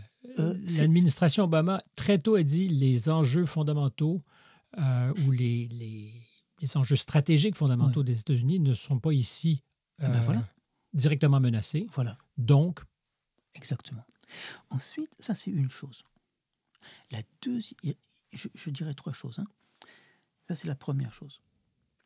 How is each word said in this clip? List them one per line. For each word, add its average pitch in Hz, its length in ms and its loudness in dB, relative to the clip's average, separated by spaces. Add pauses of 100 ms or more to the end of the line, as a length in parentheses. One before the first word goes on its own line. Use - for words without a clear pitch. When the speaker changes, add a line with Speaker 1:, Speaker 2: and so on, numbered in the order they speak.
(400)
Speaker 1:
Euh, 180 280 -2
c'est 165 140 2
Speaker 2:
L'administration 170 640 4
Obama, 170 380 0 (140)
très 202 220 2
tôt, 220 180 2
a 185 80 4
dit 160 240 0
les 135 420 2
enjeux 160 360 2
fondamentaux, 151 800 -2 (560)
euh, 127 340 0 (100)
ou 135 80 2
les, 120 360 0
les, 110 440 -12 (480)
les 151 180 -4
enjeux 139 180 2
stratégiques 160 600 2
fondamentaux 131 440 2
Speaker 1:
Ouais. 135 80 0
Speaker 2:
des 117 140 0
États-Unis 135 380 0
ne 135 140 2
sont 123 260 -2
pas 156 140 0
ici, 143 480 2 (380)
Speaker 1:
Eh 151 60 -4
ben 123 100 2
Speaker 2:
euh, 120 60 2
Speaker 1:
voilà. 117 260 0 (460)
Speaker 2:
directement 143 460 4
menacés. 127 520 0
Speaker 1:
Voilà. 117 260 -4 (200)
Speaker 2:
Donc 143 440 4 (760)
Speaker 1:
Exactement. - 480 -10 (680)
Ensuite, - 500 -8
ça, - 140 -6
c'est - 180 -8
une 139 180 -2
chose. - 340 -18 (1080)
La 110 100 -10 (200)
deuxi-, 247 340 -8 (560)
je, - 220 -12
je - 160 -14
dirais 151 240 -8
trois 139 200 -12
choses, - 260 -14
hein. 202 80 -8 (1000)
Ça, 175 80 -6
c'est - 120 -10
la 147 80 -6
première 135 360 -6
chose. - 300 -20 (640)